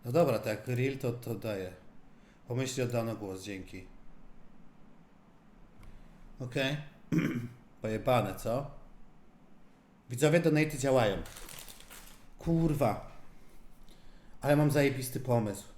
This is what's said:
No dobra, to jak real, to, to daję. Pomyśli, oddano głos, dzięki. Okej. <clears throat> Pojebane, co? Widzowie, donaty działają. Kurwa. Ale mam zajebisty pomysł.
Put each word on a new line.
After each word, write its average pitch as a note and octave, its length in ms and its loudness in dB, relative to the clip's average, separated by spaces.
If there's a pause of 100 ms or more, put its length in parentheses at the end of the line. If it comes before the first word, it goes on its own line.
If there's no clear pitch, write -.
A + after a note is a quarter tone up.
No A#2+ 60 -4
dobra, C3+ 280 6
to A2 100 -2
jak G#2+ 180 -4
real, B2+ 300 0
to, B2 140 -2
to A#2+ 240 -6
daję. G2 380 -6 (720)
Pomyśli, B2+ 360 -2
oddano A#2 320 0
głos, F#2+ 280 -8
dzięki. F#2+ 440 -10 (2500)
Okej. C3+ 380 -2 (340)
<clears throat> - 720 -2
Pojebane, A2 540 2
co? C3 360 -4 (1400)
Widzowie, D3 300 6
donaty D3+ 380 4
działają. A#2+ 400 6 (1200)
Kurwa. D3+ 720 2 (1300)
Ale C#3+ 140 6
mam D3 160 6
zajebisty C3 480 2
pomysł. A#2 440 0 (140)